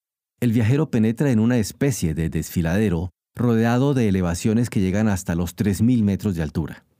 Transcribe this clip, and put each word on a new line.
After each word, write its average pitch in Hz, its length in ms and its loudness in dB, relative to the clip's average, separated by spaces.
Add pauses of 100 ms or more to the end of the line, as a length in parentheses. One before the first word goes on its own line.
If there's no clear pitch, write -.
(400)
el 123 120 0
viajero 123 380 2
penetra 113 400 0
en 110 120 2
una 120 180 2
especie 101 560 -2
de 80 160 -2
desfiladero 87 800 -2 (240)
rodeado 120 580 2
de 120 160 2
elevaciones 95 600 0
que 110 100 0
llegan 95 260 0
hasta 92 280 -2
los 85 180 -4
tres 98 300 0
mil 120 200 2
metros 101 300 0
de 82 80 -4
altura. 76 440 -6 (140)